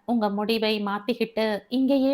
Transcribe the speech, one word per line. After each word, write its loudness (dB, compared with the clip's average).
உங்க 0
முடிவை 0
மாத்திக்கிட்டு -2
இங்கேயே 2